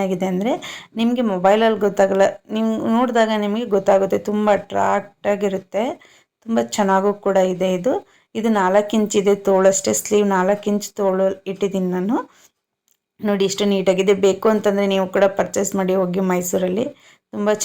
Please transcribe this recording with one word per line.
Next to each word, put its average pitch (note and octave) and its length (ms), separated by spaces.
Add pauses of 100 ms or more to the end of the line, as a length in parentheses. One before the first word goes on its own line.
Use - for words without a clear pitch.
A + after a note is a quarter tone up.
ಆಗಿದೆ F#3 280
ಅಂದರೆ G3 200 (480)
ನಿಮಗೆ A#3+ 320
ಮೊಬೈಲಲ್ಲಿ G3+ 560
ಗೊತ್ತಾಗಲ್ಲ, G3 400 (280)
ನೀವು A3 140 (280)
ನೋಡಿದಾಗ A3+ 480
ನಿಮಗೆ A3 300
ಗೊತ್ತಾಗುತ್ತೆ. G3 440 (100)
ತುಂಬ G#3 160 (140)
ಅಟ್ರಾಕ್ಟ್ G3 760
ಆಗಿರುತ್ತೆ, F#3+ 520 (600)
ತುಂಬ A3+ 140 (160)
ಚೆನ್ನಾಗೂ F#3+ 380 (120)
ಕೂಡ G3 120 (160)
ಇದೆ F#3 160 (100)
ಇದು. B3 140 (420)
ಇದು A3+ 160 (100)
ನಾಲ್ಕು G#3 380
ಇಂಚ್ G#3+ 220
ಇದೆ G3+ 140 (120)
ತೋಳಷ್ಟೇ, F#3+ 460 (100)
ಸ್ಲೀವ್ G#3 240 (100)
ನಾಲ್ಕು G3+ 340
ಇಂಚ್ G#3 180 (100)
ತೋಳು F#3+ 280 (240)
ಇಟ್ಟಿದ್ದೀನಿ F#3 460
ನಾನು. G3+ 200 (1000)
ನೋಡಿ G3+ 300
ಎಷ್ಟು F#3+ 220
ನೀಟಾಗಿದೆ. F#3+ 420 (120)
ಬೇಕು F#3+ 280
ಅಂತಂದರೆ G3+ 400
ನೀವು F#3+ 220
ಕೂಡ G3 100 (140)
ಪರ್ಚೇಸ್ F#3+ 400
ಮಾಡಿ F#3 200
ಹೋಗಿ F3+ 300
ಮೈಸೂರಲ್ಲಿ. F#3 560 (480)
ತುಂಬ G#3 160 (160)